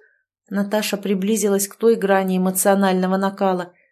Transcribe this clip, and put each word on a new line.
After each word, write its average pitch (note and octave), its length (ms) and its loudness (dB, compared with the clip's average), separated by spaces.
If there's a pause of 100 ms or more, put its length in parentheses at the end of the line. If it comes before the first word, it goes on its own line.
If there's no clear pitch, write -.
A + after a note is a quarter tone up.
(500)
Наташа G3+ 480 -2
приблизилась G3 680 0
к - 100 -14
той A3+ 180 4
грани F#3+ 420 0
эмоционального F#3 800 2
накала, F#3+ 560 -2 (200)